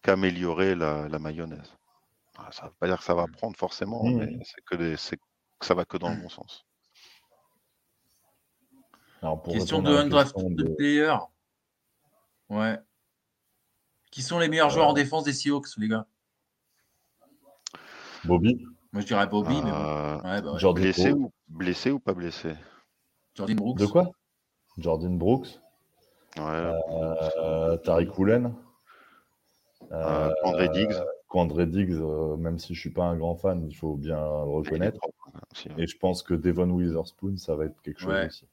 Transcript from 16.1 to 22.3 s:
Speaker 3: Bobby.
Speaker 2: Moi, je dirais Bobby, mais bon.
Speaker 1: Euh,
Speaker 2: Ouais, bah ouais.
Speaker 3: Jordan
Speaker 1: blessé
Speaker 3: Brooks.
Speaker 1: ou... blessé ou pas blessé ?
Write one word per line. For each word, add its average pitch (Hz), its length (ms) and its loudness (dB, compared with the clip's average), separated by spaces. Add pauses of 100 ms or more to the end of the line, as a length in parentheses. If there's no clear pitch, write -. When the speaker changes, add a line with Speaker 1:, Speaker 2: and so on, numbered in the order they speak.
Speaker 3:
Bobby. 90 420 4 (260)
Speaker 2:
Moi, 101 80 -4
je 101 60 -6
dirais 101 220 2
Bobby, 101 340 2
mais 78 80 -2
bon. 76 60 -2
Speaker 1:
Euh, 76 400 -2
Speaker 2:
Ouais, 95 260 -6
bah 73 120 -6
ouais. 78 40 -4
Speaker 3:
Jordan 90 240 4
Speaker 1:
blessé 95 300 4
Speaker 3:
Brooks. 143 100 2
Speaker 1:
ou... 127 100 -6 (140)
blessé 90 460 -2
ou 139 80 -2
pas 98 140 -2
blessé ? 85 400 -8 (840)